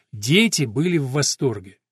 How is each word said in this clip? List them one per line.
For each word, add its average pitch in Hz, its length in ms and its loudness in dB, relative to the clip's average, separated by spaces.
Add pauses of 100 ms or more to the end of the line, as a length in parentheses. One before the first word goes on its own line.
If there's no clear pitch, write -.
(120)
«Дети 151 520 2
были 151 340 -2
в 135 140 -4
восторге». 117 680 -4 (120)